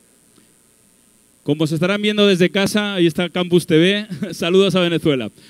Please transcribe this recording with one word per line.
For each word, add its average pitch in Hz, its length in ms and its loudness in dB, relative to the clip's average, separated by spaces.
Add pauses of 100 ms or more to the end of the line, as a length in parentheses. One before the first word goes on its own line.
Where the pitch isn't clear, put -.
(1400)
Como 156 240 -2
se 156 100 -4
estarán 190 260 -2
viendo 208 240 2
desde 180 240 2
casa, 202 440 -2
ahí 175 120 2
está 170 240 -2
Campus 180 360 0
T 156 120 4
V. 202 280 0 (140)
<laughs> 175 140 -8
Saludos 185 400 2
a 185 60 2
Venezuela. 156 520 -2 (180)